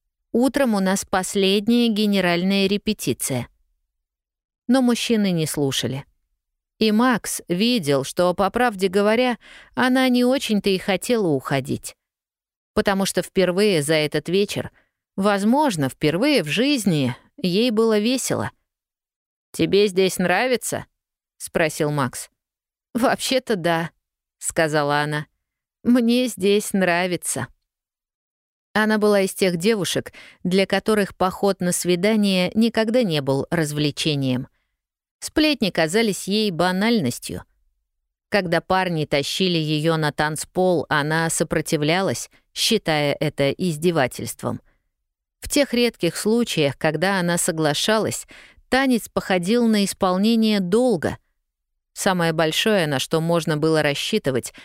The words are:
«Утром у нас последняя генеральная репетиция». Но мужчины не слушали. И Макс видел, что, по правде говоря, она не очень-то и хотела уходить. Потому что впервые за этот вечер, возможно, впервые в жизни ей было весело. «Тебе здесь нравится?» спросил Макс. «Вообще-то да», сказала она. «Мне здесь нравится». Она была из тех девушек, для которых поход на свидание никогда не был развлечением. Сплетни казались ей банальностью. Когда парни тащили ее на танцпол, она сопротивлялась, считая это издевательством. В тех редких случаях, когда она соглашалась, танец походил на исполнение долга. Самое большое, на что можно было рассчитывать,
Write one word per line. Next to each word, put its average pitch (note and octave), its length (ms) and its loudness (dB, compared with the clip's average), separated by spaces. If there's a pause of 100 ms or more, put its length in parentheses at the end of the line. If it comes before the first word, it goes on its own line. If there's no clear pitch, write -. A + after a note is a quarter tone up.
(320)
«Утром B3 440 2
у G3 40 2
нас F#3+ 240 0
последняя G#3 840 0
генеральная G3 800 2
репетиция». D3+ 840 -4 (1160)
Но C4 140 4
мужчины A3+ 500 2
не D#3+ 160 0
слушали. C3+ 580 -4 (720)
И A3 120 2
Макс A#3 560 0
видел, F3 560 0
что, F3+ 300 0
по F#3+ 180 0
правде A3 360 0
говоря, G#3+ 500 0 (360)
она B3+ 360 2
не B3 140 2
очень-то B3 460 0
и F#3+ 80 2
хотела G3+ 500 -2
уходить. C#3 680 -4 (800)
Потому G3 320 0
что F3+ 180 -2
впервые F#3 580 2
за D3+ 140 0
этот D3+ 340 -2
вечер, F#3+ 420 -2 (440)
возможно, G3+ 720 2
впервые G3 540 0
в D3+ 40 -10
жизни E3+ 680 0 (220)
ей G#3+ 340 0
было A3 260 2
весело. G#3 540 -2 (1000)
«Тебе F#3 360 2
здесь F#3 320 0
нравится?» F#3+ 680 -2 (520)
спросил D#3 540 -2
Макс. C#3 380 -4 (640)
«Вообще-то B3+ 600 -2
да», E3 360 -2 (460)
сказала D3 640 0
она. D3+ 260 -4 (560)
«Мне A#3+ 440 2
здесь G3+ 460 0
нравится». F3 720 -2 (1300)
Она G#3+ 240 2
была G#3 240 4
из G3 120 -2
тех F3+ 240 0
девушек, F3+ 540 -2 (320)
для F#3 240 2
которых G3+ 480 0
поход F#3+ 460 0
на F3+ 100 0
свидание F#3 800 2
никогда A3+ 500 2
не D#3+ 180 0
был C3+ 280 0
развлечением. D3 1000 -2 (720)
Сплетни D4 520 0
казались F#3 560 0
ей G#3+ 240 0
банальностью. F3+ 920 -2 (840)
Когда E3+ 320 0
парни F3+ 440 0
тащили E3+ 520 -2
ее D#3 400 0
на D3+ 140 0
танцпол, E3 800 -2
она D#3 400 0
сопротивлялась, D#3+ 1000 -2 (240)
считая D3+ 640 0
это C#3 320 0
издевательством. D3 1080 -2 (800)
В - 100 -12
тех C#4 240 0
редких A#3 420 0
случаях, G#3 600 0
когда E3+ 420 0
она F3 180 0
соглашалась, D#3+ 880 -2 (420)
танец B3+ 400 0
походил G3 580 0
на G#3 180 2
исполнение G#3 720 0
долга. G3 580 0 (800)
Самое F3 340 0
большое, E3 540 2
на C#3+ 140 -2
что D#3+ 220 -2
можно E3 360 0
было D#3 240 2
рассчитывать, C#3+ 720 -2 (120)